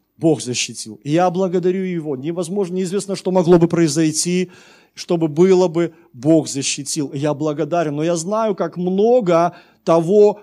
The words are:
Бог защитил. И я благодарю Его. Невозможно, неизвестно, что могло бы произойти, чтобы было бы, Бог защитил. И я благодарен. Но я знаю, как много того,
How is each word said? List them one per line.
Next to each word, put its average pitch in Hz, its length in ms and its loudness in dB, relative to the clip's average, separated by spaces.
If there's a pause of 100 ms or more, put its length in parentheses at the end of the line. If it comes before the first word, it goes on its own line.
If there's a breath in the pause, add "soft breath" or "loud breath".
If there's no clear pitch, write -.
(180)
Бог 143 240 2
защитил. 113 640 -8
И 143 80 -8
я 175 180 2
благодарю 185 540 -2
Его. 156 340 -6
Невозможно, 170 580 -6
неизвестно, 190 400 -4
что - 160 -4
могло 180 280 4
бы 165 80 4
произойти, 165 840 0 (440 loud breath)
чтобы 165 320 -4
было 180 400 4
бы, 165 260 -2 (180 loud breath)
Бог 139 360 2
защитил. 139 600 -6
И 151 100 -10
я 147 140 -2
благодарен. 151 640 -2
Но 151 80 -4
я 170 120 0
знаю, 208 400 -4
как 175 220 -6
много 180 760 2 (320 loud breath)
того, 202 580 4